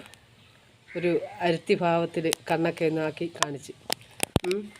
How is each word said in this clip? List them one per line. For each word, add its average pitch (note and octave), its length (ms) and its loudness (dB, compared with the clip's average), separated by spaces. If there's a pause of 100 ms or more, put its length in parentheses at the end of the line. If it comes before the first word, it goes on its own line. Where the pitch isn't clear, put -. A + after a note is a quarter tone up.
(960)
ഒരു E3+ 240 2 (200)
അരുത്തി F3 340 2
ഭാവത്തിൽ E3+ 500 2 (260)
കണ്ണൊക്കെ E3 400 2
ഒന്ന് D#3+ 100 0
ആക്കി D#3 260 -2 (100)
കാണിച്ച്. - 360 -4 (720)
ഉം, G3+ 140 0 (200)